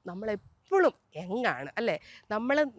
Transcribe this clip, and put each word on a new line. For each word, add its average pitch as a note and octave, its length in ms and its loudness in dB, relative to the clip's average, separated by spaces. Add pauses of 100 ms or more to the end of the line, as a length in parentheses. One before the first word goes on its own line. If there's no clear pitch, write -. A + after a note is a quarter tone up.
(100)
നമ്മളെപ്പോഴും G#3+ 840 0 (240)
യങ്ങാണ്, F#3 600 -2
അല്ലേ? G#3+ 160 0 (380)
നമ്മൾ, A#3 240 0 (220)